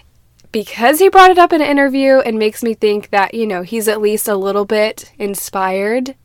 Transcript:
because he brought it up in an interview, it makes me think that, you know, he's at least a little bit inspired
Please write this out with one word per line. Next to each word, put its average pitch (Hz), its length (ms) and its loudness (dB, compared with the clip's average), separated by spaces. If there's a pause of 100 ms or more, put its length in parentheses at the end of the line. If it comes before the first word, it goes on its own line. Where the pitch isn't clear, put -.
(520)
because 233 480 -2
he 381 100 4
brought 381 220 8
it 349 60 2
up 349 160 4
in 302 80 0
an 294 80 -2
interview, 269 500 2
it 233 160 -2
makes 214 280 -4
me 226 100 -2
think 208 360 -2
that, 196 240 0
you 226 140 -4
know, 180 160 -6
he's 208 240 -6
at 214 140 -2
least 214 260 -2
a 208 100 -2
little 196 280 -2
bit 214 520 -4
inspired 202 1080 -6